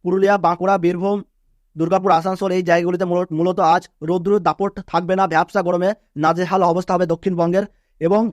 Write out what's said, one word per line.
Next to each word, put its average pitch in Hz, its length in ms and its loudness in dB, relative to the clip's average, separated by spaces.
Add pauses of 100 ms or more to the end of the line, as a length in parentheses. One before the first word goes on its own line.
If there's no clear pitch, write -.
পুরুলিয়া, 190 360 2
বাঁকুড়া, 180 400 0
বীরভূম, 180 440 -2 (560)
দুর্গাপুর, 185 320 0
আসানসোল 185 420 0
এই 185 100 -2
জায়গাগুলিতে 175 420 0
মূল-, 175 280 -2
মূলত 175 280 0
আজ 175 280 2 (140)
রৌদ্র 180 380 0
দাপট 185 460 -6
থাকবে 180 300 -2
না। 190 100 0
ভ্যাপসা 175 360 0
গরমে 175 300 0 (240)
নাজেহাল 170 460 0
অবস্থা 180 320 0
হবে 180 120 2
দক্ষিণবঙ্গের 170 560 0 (380)
এবং 202 320 0